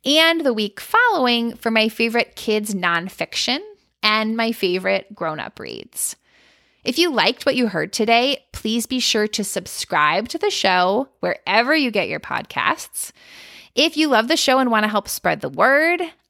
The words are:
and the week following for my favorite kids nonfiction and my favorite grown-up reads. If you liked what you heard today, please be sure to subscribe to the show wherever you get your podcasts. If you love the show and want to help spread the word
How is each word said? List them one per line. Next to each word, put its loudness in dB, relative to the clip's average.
and 2
the 2
week -4
following 2
for -4
my 4
favorite 0
kids -2
nonfiction -2
and 2
my 0
favorite -2
grown-up -8
reads. -10
If -2
you 4
liked 0
what 2
you 2
heard -4
today, 2
please -2
be -4
sure 0
to -4
subscribe -2
to -8
the 0
show 2
wherever 0
you 2
get -2
your -6
podcasts. -6
If 2
you 0
love 2
the 0
show 2
and 2
want 2
to -2
help -2
spread -2
the -6
word 2